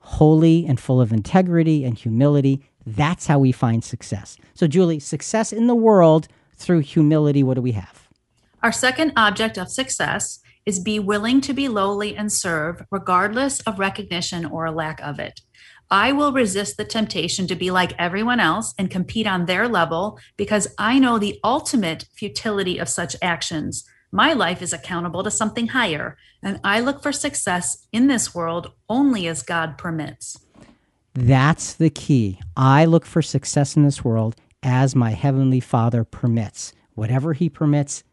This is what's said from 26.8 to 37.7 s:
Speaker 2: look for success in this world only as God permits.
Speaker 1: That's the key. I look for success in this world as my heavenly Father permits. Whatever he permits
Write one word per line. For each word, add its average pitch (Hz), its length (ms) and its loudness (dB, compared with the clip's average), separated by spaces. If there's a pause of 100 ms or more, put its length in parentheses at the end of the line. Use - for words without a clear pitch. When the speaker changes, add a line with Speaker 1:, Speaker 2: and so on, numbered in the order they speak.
Speaker 2:
look 277 220 -4
for - 100 -4
success - 800 -6
in 240 140 4
this 262 280 0
world 170 380 -6 (160)
only 240 380 2
as 165 160 -6
God 160 340 -6
permits. 160 640 -10 (760)
Speaker 1:
That's 135 600 2
the 160 160 2
key. 107 500 0 (160)
I 135 300 6
look 165 180 4
for - 160 -2
success - 560 -2
in 151 60 6
this 143 200 2
world 113 340 0 (260)
as 127 320 2
my 120 160 2
heavenly 131 500 0
Father 117 440 0
permits. - 680 -4 (220)
Whatever 131 400 -2
he 165 160 -2
permits 147 520 -2 (100)